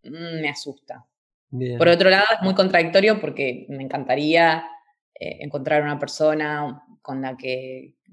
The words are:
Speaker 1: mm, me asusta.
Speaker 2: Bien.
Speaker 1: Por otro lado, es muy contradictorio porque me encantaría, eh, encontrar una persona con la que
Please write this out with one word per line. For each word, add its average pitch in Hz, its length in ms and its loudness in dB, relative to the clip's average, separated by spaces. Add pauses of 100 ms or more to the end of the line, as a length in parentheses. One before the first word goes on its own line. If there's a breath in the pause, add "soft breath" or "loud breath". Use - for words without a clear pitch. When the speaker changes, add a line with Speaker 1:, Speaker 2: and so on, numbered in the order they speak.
Speaker 1:
mm, 160 360 -10
me 151 80 -4
asusta. - 580 -12 (440)
Speaker 2:
Bien. 123 260 -6
Speaker 1:
Por 165 120 4
otro 175 200 6
lado, 190 160 6 (100)
es 220 60 -2
muy 190 140 2
contradictorio 190 680 4
porque 143 480 -6
me 135 160 -10
encantaría, 151 800 2 (560)
eh, - 200 -10
encontrar 147 420 -2
una 143 160 -4
persona 151 840 -2 (200)
con 135 180 -10
la 131 160 -8
que 131 580 -10 (180)